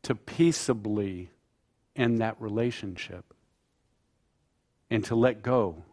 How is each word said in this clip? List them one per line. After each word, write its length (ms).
to 140
peaceably 1120
end 240
that 220
relationship 880
and 160
to 100
let 280
go. 500